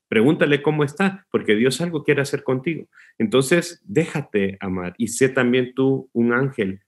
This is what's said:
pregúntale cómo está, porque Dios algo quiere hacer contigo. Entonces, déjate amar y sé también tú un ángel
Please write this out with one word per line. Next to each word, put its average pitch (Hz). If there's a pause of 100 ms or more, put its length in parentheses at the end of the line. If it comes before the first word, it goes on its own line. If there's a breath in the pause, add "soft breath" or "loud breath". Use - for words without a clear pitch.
pregúntale 143
cómo 151
está, 190
porque 107
Dios 131
algo 170
quiere 139
hacer 143
contigo. 135 (300 soft breath)
Entonces, 135
déjate 104
amar 92
y 113
sé 131
también 127
tú 135
un 117
ángel 120